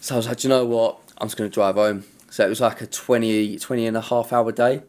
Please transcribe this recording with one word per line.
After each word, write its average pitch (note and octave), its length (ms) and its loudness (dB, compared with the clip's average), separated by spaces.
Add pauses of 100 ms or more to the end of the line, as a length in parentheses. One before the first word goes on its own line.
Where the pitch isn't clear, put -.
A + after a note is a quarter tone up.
So - 120 -6
I B2 40 2
was A2+ 100 0
like, A#2 100 -6
"Do C3+ 100 -2
you - 40 4
know B2+ 140 4
what? A#2 320 0 (200)
I'm G#2+ 100 -6
just - 100 -10
gonna G#2+ 100 -2
drive G2 280 2
home." G#2 280 0 (240)
So - 160 0
it F#2+ 60 2
was, A2 100 -4
like, A2+ 220 0
a A2 40 -12
twenty, A2 720 0
twenty A#2 280 -4
and A2 100 -2
a A2+ 60 -2
half A#2+ 280 -2
hour A2+ 220 2
day. B2+ 360 2